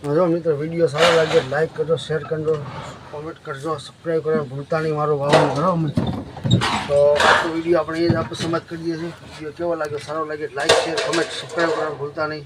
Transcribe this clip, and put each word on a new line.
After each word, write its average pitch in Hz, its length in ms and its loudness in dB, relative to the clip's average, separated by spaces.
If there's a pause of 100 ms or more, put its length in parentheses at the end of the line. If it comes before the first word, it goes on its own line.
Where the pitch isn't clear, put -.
(160)
જો 180 100 6
મિત્રો, 165 340 0
વીડિયો 165 280 2
સારો 156 280 4
લાગે 160 220 4 (120)
લાઈક 156 240 0
કરજો, 156 220 2
શેર 151 340 -4
કરજો, 156 240 0 (560)
કોમેન્ટ 151 340 -10
કરજો, 151 340 -6
સબસ્ક્રાઇબ 160 460 -4
કરવાનું 156 260 0
ભૂલતા 143 300 -2
નહીં. 156 160 0
મારો 151 220 2
ભાવનગર 143 360 6
કરો. 160 160 2 (1200)
તો 143 80 2 (300)
આજનો - 280 4
વીડિયો 165 260 2
આપણે 160 180 -4
એ 170 100 2
જ 165 80 4
આપણે 160 200 -4
સમાપ્ત 165 320 -4
કરી 165 160 -10
દઈએ 165 160 -2
છીએ. 170 200 -8
વીડિયો 147 360 -12
કેવો 170 180 -2
લાગ્યો, 151 320 -6
સારો 156 180 -4
લાગે 151 300 -6
લાઈક, 156 300 4
શેર, 160 220 -2
કોમેન્ટ, 160 320 -2
સબસ્ક્રાઇબ 165 320 -2
કરવાનું 156 280 -2
ભૂલતા 147 300 -6
નહીં. 151 180 -8